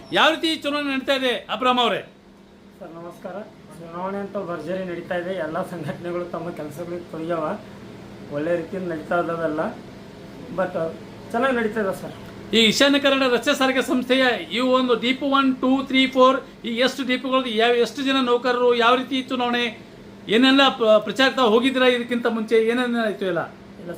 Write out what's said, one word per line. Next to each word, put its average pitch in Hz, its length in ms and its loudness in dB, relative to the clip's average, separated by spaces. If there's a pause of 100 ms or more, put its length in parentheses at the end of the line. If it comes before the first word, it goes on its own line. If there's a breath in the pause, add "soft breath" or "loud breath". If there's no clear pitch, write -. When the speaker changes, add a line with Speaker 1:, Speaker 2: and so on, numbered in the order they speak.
(120)
Speaker 1:
ಯಾವ 214 180 4
ರೀತಿ 320 180 -2
ಈ 320 140 -2
ಚುನಾವಣೆ 285 340 -4
ನಡೀತಾ 262 180 -2
ಇದೆ 262 220 0
ಅಬ್ರಾಮ್ 247 440 -2
ಅವರೇ? 208 340 -2 (680)
Speaker 2:
ಸರ್ 180 100 -16
ನಮಸ್ಕಾರ. 170 420 -14 (480)
ಚುನಾವಣೆ 180 380 -8
ಅಂತ 202 200 -8
ಭರ್ಜರಿ 175 480 -6
ನಡೀತಾ 175 300 -6
ಇದೆ. 175 180 -4
ಎಲ್ಲ 165 280 -4
ಸಂಘಟನೆಗಳು 175 640 -6
ತಮ್ಮ 170 240 -8
ಕೆಲಸಗಳಿಗೆ 170 640 -10
ತೊಡಗ್ಯಾವ. 160 460 -4 (800)
ಒಳ್ಳೆ 160 200 -2
ರೀತಿಯಿಂದ 175 360 -6
ನಡೀತಾ 160 280 -2
ಇದ್ದಾವೆಲ್ಲ. 160 400 -2 (960)
But 180 140 -2 (600)
ಚೆನ್ನಾಗಿ 254 240 0
ನಡೀತಾ 220 260 -2
ಇದೆ 190 200 -4
ಸರ್. - 540 -10
Speaker 1:
ಈ 226 40 4
ಈಶಾನ್ಯ 277 400 4
ಕನ್ನಡ 269 340 2
ರಸ್ತೆ 254 200 2
ಸಾರಿಗೆ 262 280 2
ಸಂಸ್ಥೆಯ 254 440 2 (260)
ಈ 214 80 -2
ಒಂದು 254 360 2
ಡೀಪ್ 247 280 -2
ಒನ್, 269 320 2
ಟೂ, 262 280 2
ತ್ರೀ, 262 240 2
ಫೋರ್ 262 340 4 (240 loud breath)
ಈ 220 40 -6
ಎಷ್ಟು 254 340 0
ಡೀಪ್‌ಗಳು, 254 420 0
ಯಾವ, 226 260 2
ಎಷ್ಟು 240 320 0
ಜನ 269 180 0
ನೌಕರರು, 247 540 2
ಯಾವ 233 200 6
ರೀತಿ 262 280 -2
ಚುನಾವಣೆ, 240 680 -4 (340)
ಏನೆಲ್ಲ 262 340 6 (160)
ಪ್ರ-, 214 220 6
ಪ್ರಚಾರ 226 360 2
ತಾವು 254 140 4
ಹೋಗಿದ್ದೀರಾ 254 380 4
ಇದಕ್ಕಿಂತ 240 400 2
ಮುಂಚೆ, 220 300 0
ಏನೇನು 233 480 2
ಆಯ್ತು 196 200 -4
ಎಲ್ಲ? 170 260 -2
Speaker 2:
ಇಲ್ಲ - 460 -16